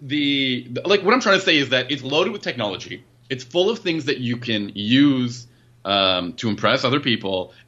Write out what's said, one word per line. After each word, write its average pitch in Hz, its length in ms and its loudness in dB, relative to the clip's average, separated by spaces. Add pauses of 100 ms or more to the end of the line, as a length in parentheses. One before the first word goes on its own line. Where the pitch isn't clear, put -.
the, 135 680 -2
the, 123 160 -6
like, 190 160 2
what 202 100 4
I'm 262 80 4
trying 190 180 4
to - 60 -6
say 165 120 4
is 135 120 2
that 127 220 0
it's 139 120 -6
loaded 156 280 0
with 202 100 -10
technology. 113 600 -6 (260)
It's 127 140 -6
full 180 260 2
of 220 100 -4
things 160 260 -4
that 131 140 -2
you 120 180 -2
can 107 360 -4
use, 123 760 2 (360)
um, 92 500 2
to - 140 -4
impress 110 360 2
other 135 160 2
people 95 540 -2 (140)